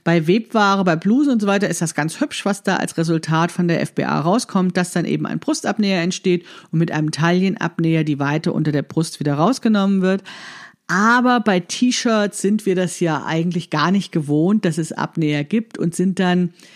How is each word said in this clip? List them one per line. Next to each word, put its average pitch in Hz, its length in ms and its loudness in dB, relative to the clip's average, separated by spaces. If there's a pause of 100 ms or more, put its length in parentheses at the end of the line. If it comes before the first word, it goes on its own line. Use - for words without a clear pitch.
bei 165 240 2
Webware, 202 560 2
bei 170 140 2
Blusen 262 340 2
und 233 80 2
so 202 80 -2
weiter 202 220 0
ist - 120 -4
das 160 120 -4
ganz 151 260 -4
hübsch, - 240 -6
was 196 200 -4
da 190 120 0
als - 220 -4
Resultat 165 560 0
von 180 160 0
der 160 120 0
F - 120 -6
B - 100 -2
A 147 160 -2
rauskommt, 185 560 0
dass 180 160 -2
dann 175 140 -2
eben 151 220 -2
ein 160 120 -4
Brustabnäher 202 600 -2
entsteht 175 440 -2 (260)
und 160 80 0
mit 165 120 0
einem 156 200 0
Taillenabnäher 165 920 0
die 147 160 -2
Weite 151 320 0
unter 156 220 0
der 139 80 0
Brust - 400 -4
wieder 143 140 0
rausgenommen 196 680 2
wird. 190 200 2 (720)
Aber 240 460 4
bei 190 220 2
T-Shirts 220 800 0
sind 208 240 0
wir 185 100 2
das 180 240 -2
ja 156 260 0
eigentlich 165 440 -2
gar 151 220 2
nicht 196 200 0
gewohnt, 160 540 2
dass 165 120 0
es 160 140 -2
Abnäher 147 540 -2
gibt 226 320 -4
und 165 180 -2
sind 180 240 0
dann 180 340 2 (220)